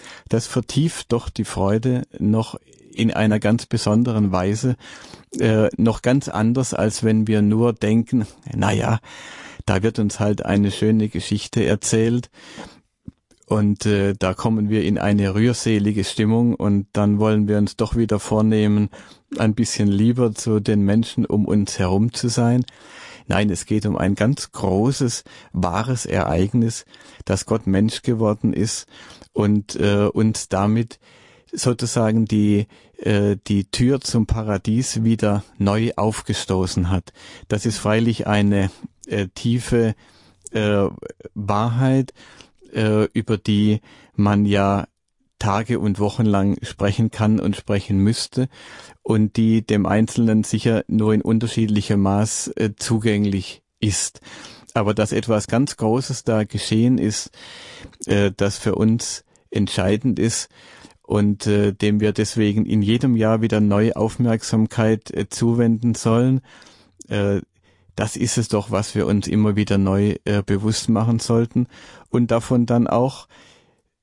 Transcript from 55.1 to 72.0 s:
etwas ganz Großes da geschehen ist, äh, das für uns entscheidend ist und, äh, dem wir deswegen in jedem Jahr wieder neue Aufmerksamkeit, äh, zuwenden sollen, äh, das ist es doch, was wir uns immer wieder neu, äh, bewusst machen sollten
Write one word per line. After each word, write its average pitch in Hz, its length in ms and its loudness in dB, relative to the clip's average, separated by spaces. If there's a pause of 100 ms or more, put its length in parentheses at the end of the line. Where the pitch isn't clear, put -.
etwas 107 340 0
ganz 131 300 -2
Großes 120 480 -2
da 110 200 0
geschehen 110 540 0
ist, - 320 -4 (760)
äh, 101 300 2
das 98 220 0
für 104 160 -2
uns 110 500 0 (260)
entscheidend 104 680 0
ist 110 300 -2 (540)
und, 104 440 0
äh, 104 260 2
dem 104 280 0
wir 107 120 0
deswegen 107 540 0
in 107 160 2
jedem 117 340 2
Jahr 110 240 2
wieder 110 200 2
neue 104 360 2
Aufmerksamkeit, 110 1120 0
äh, - 180 -6
zuwenden 117 640 0
sollen, 123 480 0 (640)
äh, 101 320 0 (560)
das 107 180 -4
ist 117 240 -2
es 117 100 -2
doch, 104 220 -2
was 104 240 -2
wir 101 120 0
uns 98 200 0
immer 107 300 2
wieder 101 220 0
neu, 98 460 2
äh, 104 200 0
bewusst 104 440 -2
machen 113 300 0
sollten 117 480 0 (440)